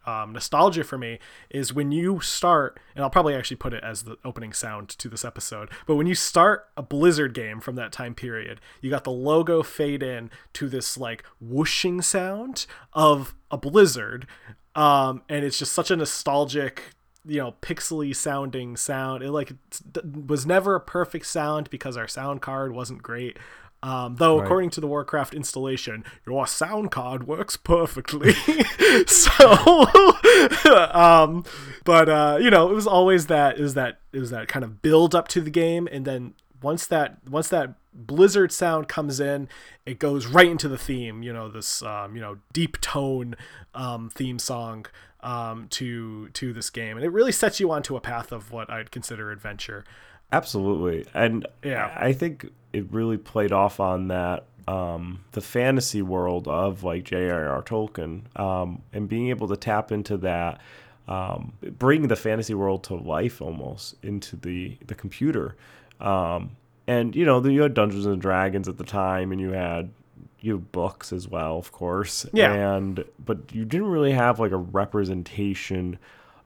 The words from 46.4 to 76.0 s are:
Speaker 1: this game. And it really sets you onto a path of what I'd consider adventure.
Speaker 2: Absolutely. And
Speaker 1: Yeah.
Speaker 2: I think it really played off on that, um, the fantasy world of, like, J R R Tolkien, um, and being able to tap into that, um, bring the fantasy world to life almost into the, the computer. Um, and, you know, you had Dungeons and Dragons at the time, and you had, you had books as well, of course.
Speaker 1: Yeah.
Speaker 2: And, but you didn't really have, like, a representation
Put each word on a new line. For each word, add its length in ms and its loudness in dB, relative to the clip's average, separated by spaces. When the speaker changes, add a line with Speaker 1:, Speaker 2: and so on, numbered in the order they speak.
Speaker 1:
this 180 -10
game. 260 -10
And 80 -6
it 60 -2
really 220 2
sets 280 0
you 100 2
onto 260 -4
a 40 -10
path 320 -10
of 200 -14
what 180 -12
I'd 200 -10
consider 400 -10
adventure. 540 -14
Speaker 2:
Absolutely. 840 -2
And 320 0
Speaker 1:
Yeah. 340 -6
Speaker 2:
I 160 0
think 380 -6
it 200 -6
really 240 -2
played 340 -2
off 300 2
on 280 -2
that, 360 -4
um, 640 -8
the 80 -8
fantasy 600 -2
world 440 -2
of, 380 -2
like, 200 -4
J 260 -4
R 180 -4
R 140 -4
Tolkien, 760 -8
um, 440 -6
and 160 -8
being 220 -4
able 180 -4
to 80 -4
tap 340 -4
into 280 -6
that, 420 -4
um, 460 -8
bring 300 2
the 80 2
fantasy 360 -4
world 320 -2
to 100 -10
life 460 -4
almost 600 -12
into 340 -10
the, 400 -10
the 80 -12
computer. 640 -4
Um, 520 -2
and, 300 -2
you 80 2
know, 180 4
you 200 4
had 100 2
Dungeons 320 0
and 160 0
Dragons 480 0
at 80 -8
the 80 -12
time, 480 -2
and 80 -4
you 120 -4
had, 380 -4
you 120 -4
had 180 -6
books 440 -6
as 120 -10
well, 300 -4
of 160 -10
course. 640 -6
Speaker 1:
Yeah. 180 4
Speaker 2:
And, 520 -2
but 200 -6
you 100 -6
didn't 240 -4
really 240 0
have, 260 2
like, 140 0
a 60 -2
representation 1400 -4